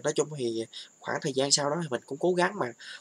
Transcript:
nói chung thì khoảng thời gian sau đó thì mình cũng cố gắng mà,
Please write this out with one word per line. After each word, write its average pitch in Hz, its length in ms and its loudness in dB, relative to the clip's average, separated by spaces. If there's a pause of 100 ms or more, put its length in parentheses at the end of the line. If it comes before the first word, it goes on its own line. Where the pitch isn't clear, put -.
nói 147 120 2
chung 147 220 2
thì 113 280 -2 (340)
khoảng 120 220 -4
thời 139 120 -2
gian 135 180 2
sau 143 180 4
đó 147 120 0
thì 160 80 -4
mình 120 160 -2
cũng 139 120 -8
cố 175 160 2
gắng 185 260 2
mà, 123 120 -2 (300)